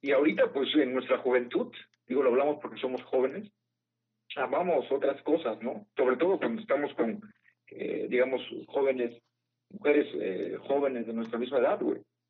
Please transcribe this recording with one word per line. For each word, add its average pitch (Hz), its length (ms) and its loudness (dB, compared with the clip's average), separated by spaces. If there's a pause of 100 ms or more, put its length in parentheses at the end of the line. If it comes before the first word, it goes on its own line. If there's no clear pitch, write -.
Y 139 100 -2
ahorita, 143 420 4
pues, 131 220 0
en 131 180 4
nuestra 127 240 0
juventud, 127 540 0 (360)
digo, 135 160 0
lo 131 60 6
hablamos 143 320 2
porque 110 180 -10
somos 127 240 -4
jóvenes, 135 460 0 (840)
amamos 147 560 0
otras - 320 0
cosas, 123 400 0
¿no? - 240 -8 (100)
Sobre 127 200 4
todo 180 200 2
cuando 117 240 -2
estamos 139 320 -2
con, 110 260 -2 (520)
eh, - 380 -6
digamos, 127 320 0 (260)
jóvenes, 127 520 0 (500)
mujeres, 147 380 2 (140)
eh, - 360 -4 (100)
jóvenes 135 400 0
de 113 60 -6
nuestra 113 260 -4
misma 127 200 -2
edad, 170 220 2
güey, - 200 -2 (280)